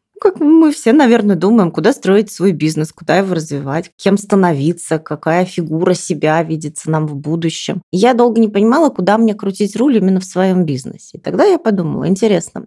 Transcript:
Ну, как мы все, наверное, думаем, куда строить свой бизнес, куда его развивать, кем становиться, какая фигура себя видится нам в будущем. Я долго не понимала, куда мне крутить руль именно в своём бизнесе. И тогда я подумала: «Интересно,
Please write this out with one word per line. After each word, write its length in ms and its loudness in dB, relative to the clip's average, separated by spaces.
Ну, 60 -20
как 200 0
мы 320 4
все, 220 0
наверное, 420 4
думаем, 360 2
куда 220 0
строить 380 0
свой 200 0
бизнес, 400 -2
куда 260 -2
его 160 -2
развивать, 600 -6
кем 220 0
становиться, 840 0
какая 460 -2
фигура 480 -2
себя 500 -2
видится 480 -8
нам 160 -2
в 80 -10
будущем. 640 -6
Я 220 2
долго 280 2
не 80 2
понимала, 400 2
куда 280 0
мне 180 2
крутить 400 -4
руль 220 2
именно 220 0
в 60 -6
своём 400 0
бизнесе. 520 -8
И 40 -20
тогда 240 0
я 120 4
подумала: 500 -2
«Интересно, 600 -2